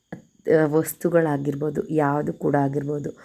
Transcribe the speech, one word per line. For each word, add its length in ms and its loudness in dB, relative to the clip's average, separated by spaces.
ಆ, 200 4
ವಸ್ತುಗಳಾಗಿರ್ಬೋದು, 1200 0
ಯಾವುದು 440 0
ಕೂಡ 240 0
ಆಗಿರ್ಬೋದು, 540 -2